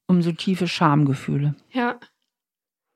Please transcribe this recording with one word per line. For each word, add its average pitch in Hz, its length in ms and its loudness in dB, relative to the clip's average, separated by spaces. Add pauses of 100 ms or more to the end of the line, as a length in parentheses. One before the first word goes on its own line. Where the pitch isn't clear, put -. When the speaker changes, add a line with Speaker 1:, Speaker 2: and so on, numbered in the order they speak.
Speaker 1:
um 180 160 2
so 170 80 -2
tiefe 180 360 -2
Schamgefühle. 147 880 0 (180)
Speaker 2:
Ja. 240 280 -4 (960)